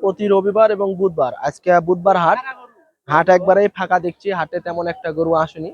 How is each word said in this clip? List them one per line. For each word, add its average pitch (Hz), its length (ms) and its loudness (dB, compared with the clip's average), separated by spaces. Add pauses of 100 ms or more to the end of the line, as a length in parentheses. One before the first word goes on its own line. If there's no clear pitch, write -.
প্রতি 202 260 -2
রবিবার 202 440 2
এবং 196 240 -4
বুধবার। 160 380 -2
আজকে 175 460 0
বুধবার 180 380 0
হাট, 175 200 2 (720)
হাট 160 220 2
একবারেই 190 380 4
ফাঁকা 185 320 -2
দেখছি, 175 320 -6
হাটে 175 280 -6
তেমন 170 280 -6
একটা 170 240 -8
গরু 165 220 -2
আসেনি, 160 400 -2